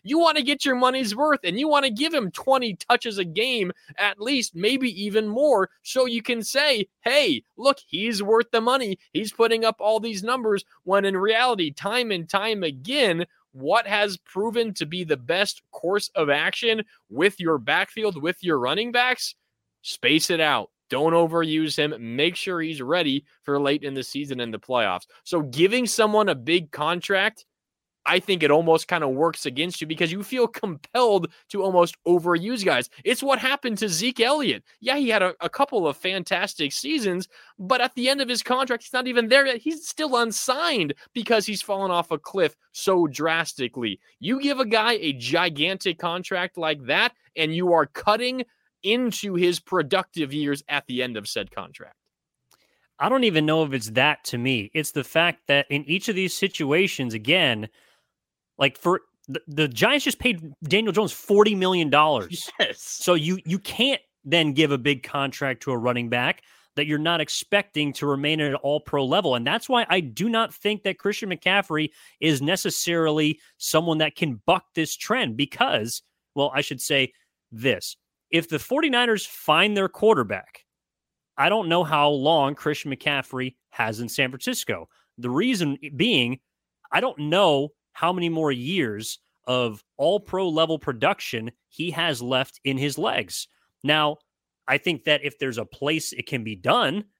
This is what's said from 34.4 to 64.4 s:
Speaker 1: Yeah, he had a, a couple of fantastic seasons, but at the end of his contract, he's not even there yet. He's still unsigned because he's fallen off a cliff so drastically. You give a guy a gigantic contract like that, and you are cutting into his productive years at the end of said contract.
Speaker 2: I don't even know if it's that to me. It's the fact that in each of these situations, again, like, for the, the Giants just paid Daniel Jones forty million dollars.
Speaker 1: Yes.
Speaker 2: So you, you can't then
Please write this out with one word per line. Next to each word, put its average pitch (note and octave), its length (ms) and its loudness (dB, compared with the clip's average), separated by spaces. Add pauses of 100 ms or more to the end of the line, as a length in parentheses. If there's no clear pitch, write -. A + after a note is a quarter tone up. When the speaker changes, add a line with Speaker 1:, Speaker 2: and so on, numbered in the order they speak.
Speaker 1:
Yeah, C4 180 -2
he C#4 120 2
had G#3+ 140 4
a, F3+ 180 2
a E3+ 80 -4
couple A3+ 400 0
of C3+ 80 -2
fantastic F#3 760 -2
seasons, G#3 560 -2 (320)
but A3 220 0
at B3 160 -2
the B3 120 0
end C#4 120 2
of B3 80 0
his A#3+ 160 -4
contract, B3+ 400 -2
he's - 80 -14
not B3+ 160 -2
even A#3 180 0
there C4+ 180 6
yet. B3+ 120 0
He's D4+ 320 -6
still D4+ 280 -2
unsigned A#3 800 0 (200)
because A3 320 2
he's G3+ 160 -6
fallen G3 280 -2
off F3 220 0
a D3+ 60 0
cliff E3+ 360 0 (160)
so F3 380 2
drastically. C3+ 880 -4 (220)
You B3 200 -2
give C#4 200 0
a B3+ 60 0
guy A3 340 2
a D#3 120 -2
gigantic E3+ 840 -2
contract F3 580 -6
like D#3 280 -4
that, F#3 280 0 (220)
and D#3+ 220 -2
you F3+ 160 2
are D#3 140 6
cutting B3 580 -2 (400)
into G#3 500 -2
his F3 240 2
productive E3+ 720 -2
years C#3+ 360 -4
at C#3+ 180 -4
the B2 160 -4
end B2 140 -6
of G#2 100 -8
said G2+ 240 -8
contract. - 460 -16 (1040)
Speaker 2:
I D3+ 80 2
don't B3+ 160 2
even D#3 220 4
know D#3+ 180 4
if C#3+ 80 -2
it's A2+ 180 -4
that C3+ 360 2
to - 120 -4
me. A#2+ 360 -2
It's D#3 180 -2
the C#3+ 100 -2
fact - 460 0
that C#3 220 2
in C#3+ 160 -2
each D#3 220 -2
of G#3+ 60 -2
these F#3 240 -2
situations, D#3 720 0
again, A2+ 560 0 (920)
like, C#3 200 0
for F3 240 0 (260)
the, - 200 -8
the D3+ 200 0
Giants G#3+ 380 2
just - 120 -2
paid A3 220 -2 (220)
Daniel G3 280 2
Jones G3 220 0
forty G#3 420 4
million F#3 360 2
dollars. C#3+ 680 0
Speaker 1:
Yes. C3 220 -2
Speaker 2:
So - 320 -2
you, E3+ 320 0
you F3 140 -2
can't B3+ 420 -2 (240)
then D3+ 300 2